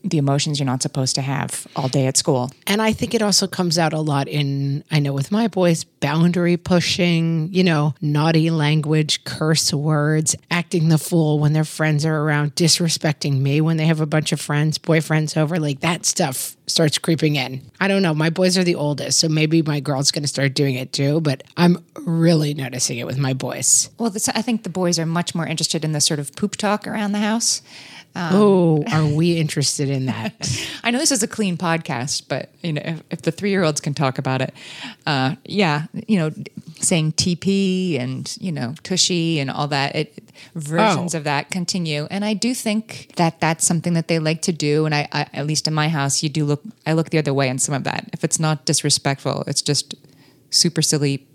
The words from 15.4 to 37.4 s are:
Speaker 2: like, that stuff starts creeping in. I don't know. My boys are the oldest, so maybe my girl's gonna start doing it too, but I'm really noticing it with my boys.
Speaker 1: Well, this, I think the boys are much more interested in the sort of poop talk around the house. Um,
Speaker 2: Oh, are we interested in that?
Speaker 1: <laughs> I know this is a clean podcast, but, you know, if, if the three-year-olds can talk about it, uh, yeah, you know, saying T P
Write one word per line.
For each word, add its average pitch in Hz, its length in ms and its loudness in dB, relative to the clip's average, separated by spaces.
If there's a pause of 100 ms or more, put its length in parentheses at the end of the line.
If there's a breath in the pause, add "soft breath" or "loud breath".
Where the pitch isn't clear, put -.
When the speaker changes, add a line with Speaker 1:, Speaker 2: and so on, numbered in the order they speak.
Speaker 2:
like, 147 220 -2
that 165 260 -2
stuff - 520 -2 (100)
starts 160 300 2
creeping 151 400 0
in. 131 240 -6 (180)
I 190 80 2
don't 196 140 4
know. 165 120 2
My 156 160 2
boys 185 280 2
are 185 80 2
the 175 100 2
oldest, 139 460 -2
so 165 80 2
maybe 156 320 4
my 147 180 -2
girl's 143 320 0
gonna 147 160 -4
start 139 260 -2
doing 135 220 0
it 131 160 -8
too, 147 300 0
but 147 220 -2 (120)
I'm 175 220 4 (240)
really 165 520 2
noticing 127 440 -4
it 117 100 -6
with 131 100 -4
my 135 160 0
boys. - 640 2
Speaker 1:
Well, 233 120 0
this, 202 180 -4
I - 140 -2
think 226 220 -2
the 190 60 -8
boys 175 300 0
are 160 60 0
much 170 280 -2
more 160 140 -4
interested 160 380 -2
in 156 80 -2
the 147 80 0
sort 147 180 0
of 139 160 -10
poop - 220 -4
talk 208 300 -2
around 208 260 -4
the 208 60 -2
house. 220 420 0 (540 loud breath)
Um, 175 180 -4
Speaker 2:
Oh, 180 580 6
are 156 160 2
we 165 300 2
interested 147 520 0
in 135 160 -2
that? 127 280 -4 (400 loud breath)
Speaker 1:
<laughs> - 100 -14
I 233 80 0
know 247 80 0
this 320 120 2
is 214 120 2
a 208 40 -2
clean 185 300 -2
podcast, 165 680 -2
but, - 240 -6 (100)
you 165 120 -4
know, 147 120 -2
if, 160 240 -6
if 175 140 -8
the 165 80 0
three-year-olds 185 500 0
can 143 140 -4
talk 135 240 0
about 131 200 -2
it, - 140 -4 (540 loud breath)
uh, 135 280 0 (100)
yeah, 160 420 0 (200)
you 208 120 2
know, 156 100 0 (500)
saying 156 340 2
T 175 220 0
P 185 600 0